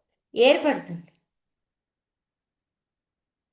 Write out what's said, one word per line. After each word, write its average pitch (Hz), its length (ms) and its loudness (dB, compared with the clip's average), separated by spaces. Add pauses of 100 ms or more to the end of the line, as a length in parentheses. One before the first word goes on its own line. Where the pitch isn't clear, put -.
(360)
ఏర్పడుతుంది. 240 760 0 (2500)